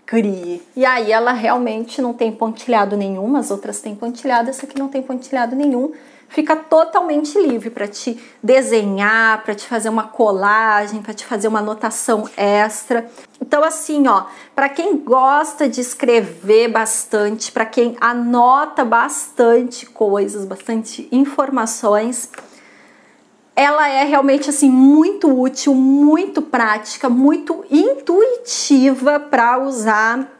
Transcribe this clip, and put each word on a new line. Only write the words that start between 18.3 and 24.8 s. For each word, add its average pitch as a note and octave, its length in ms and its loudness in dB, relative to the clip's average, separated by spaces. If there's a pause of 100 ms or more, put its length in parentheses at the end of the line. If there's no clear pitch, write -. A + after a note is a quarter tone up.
bastante A#3+ 1000 0
coisas, G3+ 600 -2
bastante G#3+ 680 -8
informações, B3 1160 -2 (1200)
ela D4 360 2
é C4+ 160 0
realmente, C#4+ 440 2
assim, C#4+ 220 4
muito D4 680 4